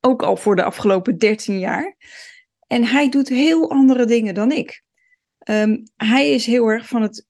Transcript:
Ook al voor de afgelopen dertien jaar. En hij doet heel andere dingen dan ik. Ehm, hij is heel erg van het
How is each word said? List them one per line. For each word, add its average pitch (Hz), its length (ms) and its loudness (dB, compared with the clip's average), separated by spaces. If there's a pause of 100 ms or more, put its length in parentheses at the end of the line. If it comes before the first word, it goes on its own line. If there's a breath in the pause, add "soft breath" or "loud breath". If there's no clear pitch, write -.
Ook 254 220 0
al 190 140 0
voor 208 180 0
de - 80 0
afgelopen 190 540 -2
dertien 214 420 -2
jaar. 190 360 -6 (720 loud breath)
En 240 160 0
hij 262 260 0
doet 277 200 0
heel 311 420 0
andere 262 340 4
dingen 220 280 0
dan 214 180 0
ik. - 320 -6 (560)
Ehm, 214 380 0 (180)
hij 262 360 2
is 262 140 0
heel 233 220 2
erg 220 200 -2
van 240 140 -2
het - 280 -6